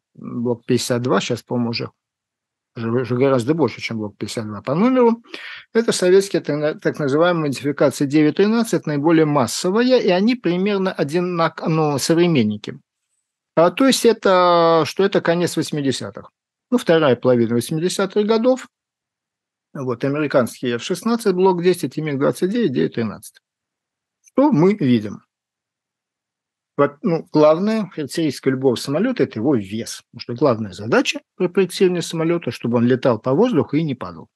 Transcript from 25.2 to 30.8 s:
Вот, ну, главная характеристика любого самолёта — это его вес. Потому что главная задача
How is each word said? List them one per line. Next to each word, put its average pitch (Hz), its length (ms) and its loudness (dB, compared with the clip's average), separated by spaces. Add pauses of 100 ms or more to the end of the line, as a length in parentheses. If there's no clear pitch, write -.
Вот, 143 140 2 (100)
ну, 165 280 -2
главная 170 640 2
характеристика 147 540 -4
любого 131 280 0
самолёта — 175 480 -2
это - 140 -8
его 113 160 0
вес. 107 480 -6 (100)
Потому 120 80 -20
что 120 140 -12
главная 113 380 0
задача 165 480 -2 (160)